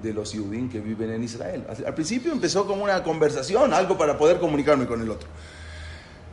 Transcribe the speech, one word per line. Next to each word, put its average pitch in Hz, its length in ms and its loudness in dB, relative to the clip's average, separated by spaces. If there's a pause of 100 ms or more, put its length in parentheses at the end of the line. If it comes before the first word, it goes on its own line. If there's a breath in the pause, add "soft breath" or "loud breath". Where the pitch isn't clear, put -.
de 110 140 -4
los 104 180 -6
Yehudim 107 380 -4
que 107 80 -6
viven 110 320 -4
en 113 140 -4
Israel. 113 440 -8
Al, - 180 -8
al - 80 -6
principio 233 360 -2
empezó 196 380 0
como 202 160 -2
una 185 180 2
conversación, 160 720 2
algo 180 240 4
para 147 180 4
poder 165 220 6
comunicarme 147 480 4
con 113 160 -2
el 110 80 -4
otro. 101 160 -8 (1040 loud breath)